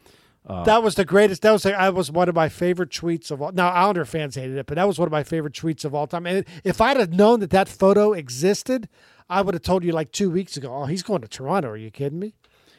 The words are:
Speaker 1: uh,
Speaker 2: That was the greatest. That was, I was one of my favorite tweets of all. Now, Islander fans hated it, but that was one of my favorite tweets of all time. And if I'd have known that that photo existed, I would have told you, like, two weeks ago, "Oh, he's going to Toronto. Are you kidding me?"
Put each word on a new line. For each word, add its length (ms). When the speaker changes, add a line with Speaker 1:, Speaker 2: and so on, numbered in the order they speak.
Speaker 1:
uh, 200
Speaker 2:
That 180
was 100
the 120
greatest. 360
That 120
was, 120
I 240
was 220
one 180
of 60
my 140
favorite 420
tweets 400
of 100
all. 100
Now, 180
Islander 360
fans 300
hated 240
it, 80
but 80
that 100
was 140
one 80
of 40
my 120
favorite 320
tweets 280
of 120
all 100
time. 220
And 180
if 180
I'd 160
have 160
known 260
that 100
that 180
photo 460
existed, 760
I 140
would 140
have 80
told 200
you, 80
like, 200
two 180
weeks 260
ago, 160
"Oh, 140
he's 160
going 200
to 60
Toronto. 420
Are 80
you 120
kidding 300
me?" 160